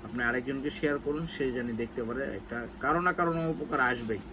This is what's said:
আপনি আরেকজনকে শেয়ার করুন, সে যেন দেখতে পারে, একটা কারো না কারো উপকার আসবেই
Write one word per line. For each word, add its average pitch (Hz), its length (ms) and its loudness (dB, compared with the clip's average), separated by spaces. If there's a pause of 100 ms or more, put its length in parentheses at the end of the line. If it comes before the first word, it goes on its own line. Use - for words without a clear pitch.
আপনি 113 200 -4
আরেকজনকে 131 460 0
শেয়ার 147 300 0
করুন, 151 280 -2
সে 135 240 0
যেন 120 240 -2
দেখতে 117 280 -2
পারে, 120 200 -2
একটা 117 440 -6 (120)
কারো 156 220 4
না 180 120 4
কারো 165 360 4
উপকার 147 300 0
আসবেই 120 380 2 (160)